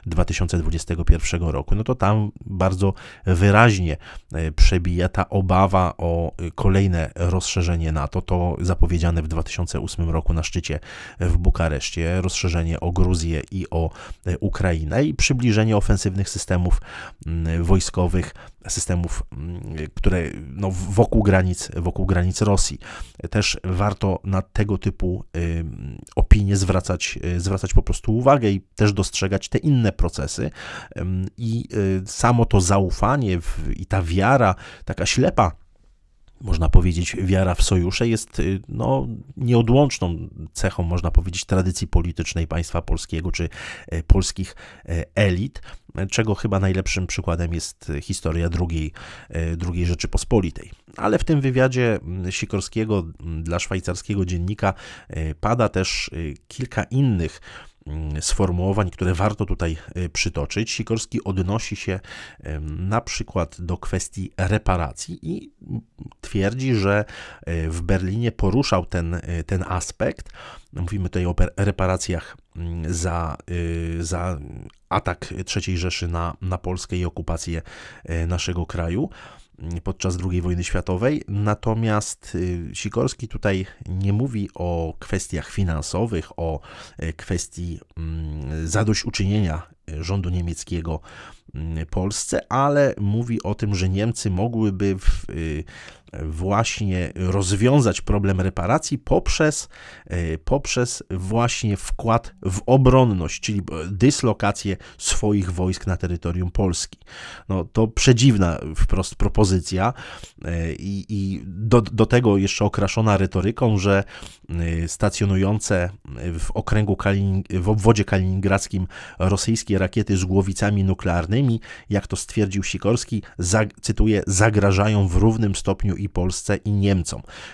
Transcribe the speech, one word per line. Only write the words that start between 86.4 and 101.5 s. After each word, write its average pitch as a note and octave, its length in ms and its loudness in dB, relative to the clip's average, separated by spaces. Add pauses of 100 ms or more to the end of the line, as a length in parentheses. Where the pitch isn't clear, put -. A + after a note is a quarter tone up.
e, E2 140 -6
kwestii, - 680 -6 (160)
mm, D#2+ 720 -6
zadośćuczynienia, G2 920 0 (260)
e, D#2 160 -8
rządu F#2 260 -2
niemieckiego, E2+ 720 -4 (540)
mm, D#2+ 320 -6
Polsce, - 640 -4
ale C#3 460 2
mówi A2+ 440 -2
o G2+ 120 -2
tym, G2+ 200 -2
że F#2 140 0
Niemcy G#2 420 0
mogłyby G2+ 680 0
w, - 320 2
y, D#2 340 -6 (600)
właśnie F#2 920 -4
rozwiązać G2+ 880 2
problem G2 400 0
reparacji F#2+ 580 -2
poprzez, - 680 0 (380)
e, E2 320 -4
poprzez - 720 -2
właśnie G#2 640 0